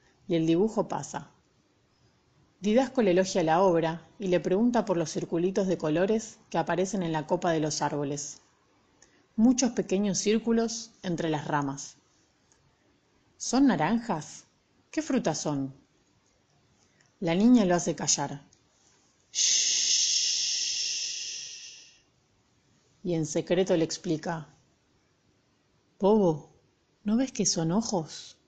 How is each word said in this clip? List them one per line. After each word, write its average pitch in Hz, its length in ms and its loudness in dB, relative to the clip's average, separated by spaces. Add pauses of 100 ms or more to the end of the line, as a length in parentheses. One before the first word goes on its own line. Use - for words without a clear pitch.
(280)
y 180 80 -2
el 165 100 2
dibujo 185 400 2
pasa. - 440 -10 (1300)
Didasco 240 420 2
le 190 100 4
elogia 185 300 2
la 160 200 4
obra 165 440 2 (120)
y 190 100 -6
le 175 120 2
pregunta 214 440 2
por 185 120 0
los 160 160 -2
circulitos 185 560 -2
de 175 100 0
colores 190 600 -2 (120)
que 190 80 -2
aparecen 185 440 0
en 165 100 -2
la 151 140 -2
copa 175 260 0
de 160 80 2
los 151 220 -2
árboles. 147 600 -6 (920)
Muchos 240 340 4
pequeños 190 480 -2
círculos 226 720 0 (120)
entre 165 280 -2
las 151 160 -2
ramas. 143 500 -4 (1400)
"¿Son 269 320 2
naranjas? 175 760 -2 (440)
¿Qué 311 120 -4
frutas 220 360 -2
son?". 139 340 -4 (1500)
La 170 160 0
niña 226 280 6
lo 175 120 4
hace 170 180 0
callar. 143 500 -4 (840)
"Shh". - 380 0 (3250)
Y 175 100 -2
en 160 100 0
secreto 180 520 0
le 165 80 2
explica: 160 640 -6 (1500)
"Bobo, 190 500 4 (540)
¿no 208 120 0
ves 262 140 0
que 190 160 -2
son 165 240 0
ojos? 180 680 -4 (120)